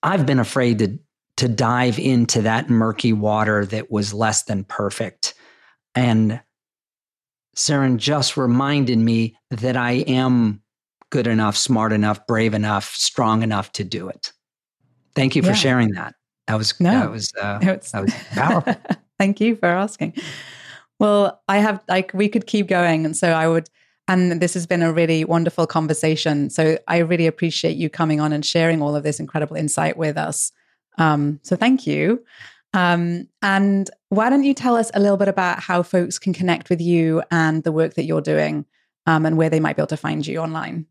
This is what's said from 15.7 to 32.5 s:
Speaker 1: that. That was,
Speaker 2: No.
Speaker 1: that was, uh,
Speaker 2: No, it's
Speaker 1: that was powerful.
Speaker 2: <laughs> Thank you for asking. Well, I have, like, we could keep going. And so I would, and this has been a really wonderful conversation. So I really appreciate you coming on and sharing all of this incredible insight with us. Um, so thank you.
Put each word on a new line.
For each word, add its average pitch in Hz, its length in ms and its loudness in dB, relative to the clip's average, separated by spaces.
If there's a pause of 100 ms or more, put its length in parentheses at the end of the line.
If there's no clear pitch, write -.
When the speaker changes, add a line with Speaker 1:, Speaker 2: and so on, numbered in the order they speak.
Speaker 1:
that. 90 220 -10 (340)
That 110 100 -2
was, 107 220 -4
Speaker 2:
No. 175 100 4
Speaker 1:
that 214 200 2
was, 110 300 -8
uh, 101 220 -4
Speaker 2:
No, 190 100 4
it's - 200 -8
Speaker 1:
that 101 100 -4
was 98 100 -2 (200)
powerful. 170 420 2 (240)
Speaker 2:
<laughs> - 220 -20
Thank 196 200 2
you 226 140 2
for 185 120 -2
asking. 175 480 -2 (840)
Well, 202 500 2
I 196 100 2
have, 208 300 2
like, 185 240 0
we 202 160 2
could 214 200 -2
keep 208 180 0
going. 170 380 2
And 156 120 -2
so 175 140 2
I 160 160 2
would, 165 240 0 (380)
and 180 320 2
this 175 140 0
has 175 120 -6
been 175 160 0
a 165 100 2
really 160 320 2
wonderful 165 440 0
conversation. 156 840 0
So 160 260 2 (120)
I 170 100 0
really 170 300 2
appreciate 160 480 -2
you 165 120 -2
coming 156 320 0
on 151 120 0
and 147 120 -4
sharing 165 380 0
all 147 140 -2
of 147 80 -4
this 151 160 -4
incredible 151 340 -6
insight 156 420 -2
with 156 220 -4
us. 156 320 -6 (480)
Um, 147 460 2
so - 100 -2
thank 254 320 2
you. 156 380 0 (480)